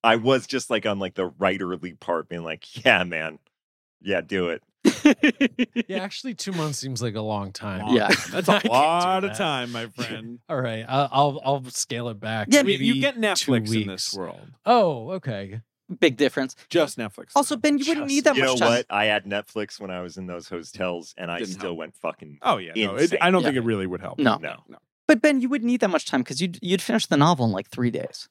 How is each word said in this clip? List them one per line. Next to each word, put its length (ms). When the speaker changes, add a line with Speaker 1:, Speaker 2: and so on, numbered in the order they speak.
Speaker 1:
I 140
was 300
just, 220
like, 160
on, 140
like, 140
the 160
writerly 680
part 300
being 160
like, 400
"Yeah, 220
man. 340
Yeah, 200
do 280
it." 140
Speaker 2:
<laughs> 1040
Speaker 3:
Yeah, 120
actually, 340
two 180
months 280
seems 220
like 140
a 60
long 320
time. 320
Speaker 4:
Long 100
Speaker 2:
Yeah. 140
Speaker 4:
time. 240
That's 160
a 20
Speaker 3:
<laughs> 20
I 60
can't 60
do 60
Speaker 4:
lot 520
of 80
Speaker 3:
that. 60
Speaker 4:
time, 340
my 160
friend. 560
Speaker 3:
<laughs> 60
All 100
right, 280
I'll, 240
I'll, 340
I'll 200
scale 440
it 100
back. 320
Speaker 2:
Yeah. 80
Speaker 4:
I 40
mean, 180
you 140
Speaker 3:
Maybe 40
Speaker 4:
get 160
Speaker 3:
two 380
Speaker 4:
Netflix 140
in 40
Speaker 3:
weeks. 160
Speaker 4:
this 260
world. 380
Speaker 3:
Oh, 460
okay. 500
Speaker 2:
Big 180
difference. 380
Speaker 4:
Just 280
Netflix. 380
Speaker 2:
Also, 200
Ben, 220
you 100
wouldn't 200
Speaker 3:
Just 80
Speaker 2:
need 80
that 120
Speaker 1:
You 80
Speaker 2:
much 100
Speaker 1:
know 120
Speaker 2:
time. 120
Speaker 1:
what? 120
I 160
had 200
Netflix 540
when 120
I 100
was 160
in 80
those 240
hotels, 680
and 160
I 60
Speaker 4:
Didn't 160
Speaker 1:
still 160
Speaker 4:
help. 80
Speaker 1:
went 180
fucking 460
Speaker 4:
Oh, 160
yeah. 180
No, 200
it, 80
Speaker 1:
insane. 180
Speaker 4:
I 80
don't 140
Speaker 2:
Yeah. 60
Speaker 4:
think 80
it 60
really 220
would 160
help. 160
Speaker 2:
No. 200
Speaker 1:
No. 180
Speaker 2:
But 140
Ben, 200
you 80
would 140
need 180
that 100
much 140
time 180
'cause 180
you'd, 220
you'd 180
finish 240
the 120
novel 280
in, 60
like, 180
three 220
days. 400